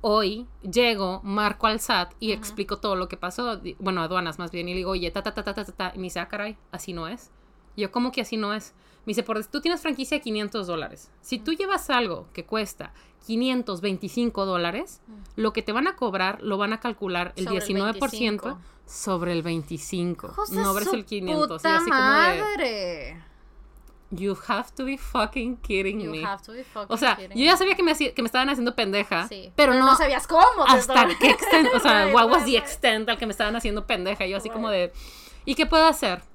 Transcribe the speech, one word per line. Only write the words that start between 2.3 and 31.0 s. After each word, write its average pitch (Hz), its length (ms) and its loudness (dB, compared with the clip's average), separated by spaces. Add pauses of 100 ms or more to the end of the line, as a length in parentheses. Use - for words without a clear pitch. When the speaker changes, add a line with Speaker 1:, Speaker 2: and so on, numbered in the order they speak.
Speaker 2:
Ujú. 202 80 -2
Speaker 1:
explico 208 400 -6
todo 202 180 -2
lo 185 120 -4
que 185 80 -12
pasó, 220 400 -6
di-, 170 240 -12
bueno, 185 220 -2
aduanas 170 360 -4
más 170 140 -10
bien, 175 160 -6
y 180 40 -6
le 180 60 -4
digo, 185 120 -4
"Oye, 175 200 -4
ta, 196 120 -6
ta, 208 120 -6
ta, 214 80 -8
ta, 196 120 -6
ta, 208 100 -8
ta, - 80 -14
ta", 185 220 -8
y - 40 -12
me 185 60 -8
dice, 185 160 -8
"Ah, 202 80 -10
caray, 208 280 -8 (140)
así 185 220 -12
no 165 160 -8
es". 233 220 -14 (460)
Y 208 60 -4
yo, 196 80 -4
"¿Cómo 247 220 -2
que 262 80 -4
así 226 160 -6
no 208 180 -2
es?". 214 200 -10 (300)
Me 220 80 -8
dice, 220 120 0
"Por, 220 220 -4
tú 294 160 -6
tienes 339 180 0
franquicia 285 380 -4
de - 40 -2
quinientos 214 460 -4
dólares. - 420 -8 (120)
Si - 160 -6
tú 254 140 -4
Speaker 2:
Ujú. 320 80 -2
Speaker 1:
llevas 392 300 -2
algo 214 440 -2
que 170 100 -12
cuesta - 480 -6 (340)
quinientos 233 540 -2
veinticinco 202 680 -2
dólares, 185 600 -4
Speaker 2:
Ujú. 214 100 -20 (180)
Speaker 1:
lo 220 160 0
que 226 100 -2
te 220 100 -6
van 262 160 0
a 381 80 -4
cobrar 190 460 -2
lo 202 160 -2
van 208 140 0
a 220 60 -4
calcular 185 580 -4
el 185 80 -4
Speaker 2:
Sobre 190 120 -2
el 185 40 0
Speaker 1:
diecinueve 196 380 -2
por 262 120 -2
ciento 214 340 -2
Speaker 2:
veinticinco. 277 260 -10 (160)
Speaker 1:
sobre 175 460 -2
el 170 100 0
veinticinco. 165 840 -4
Speaker 2:
Hijos - 220 -6
de 190 100 -2
Speaker 1:
No 196 80 0
abres 381 200 -2
Speaker 2:
su 381 60 0
Speaker 1:
el 214 100 -4
quinientos". 302 600 -2
Y 320 40 2
así 330 180 4
Speaker 2:
puta 311 100 2
Speaker 1:
como 262 140 4
de, 339 300 4
Speaker 2:
madre. 185 840 -4 (880)
Speaker 1:
"You 190 260 -4 (100)
have - 300 -2
to 269 80 -6
be 269 120 -4
fucking 240 600 -4
kidding 196 440 -4
Speaker 2:
You 170 120 -8
Speaker 1:
me". 160 120 -6
Speaker 2:
have 196 200 -6
to 220 80 -20
be 247 100 -14
fucking 208 320 -12
Speaker 1:
O - 20 -2
sea, 226 200 2
Speaker 2:
kidding 196 200 -12
Speaker 1:
yo 247 80 2
ya 330 80 8
Speaker 2:
me. 381 60 8
Speaker 1:
sabía 381 160 2
que 370 80 0
me 339 80 4
hacía, 302 240 0
que 262 80 -2
me 233 40 -2
estaban 254 220 0
haciendo 247 280 -2
pendeja, 196 500 0
Speaker 2:
Sí, 196 300 -14
Speaker 1:
pero 285 160 6
Speaker 2:
pero 262 120 6
Speaker 1:
no 262 60 8
Speaker 2:
no 262 60 10
sabías 269 320 0
cómo 370 360 8
te 247 60 6
Speaker 1:
hasta 254 80 10
Speaker 2:
estaban 247 400 4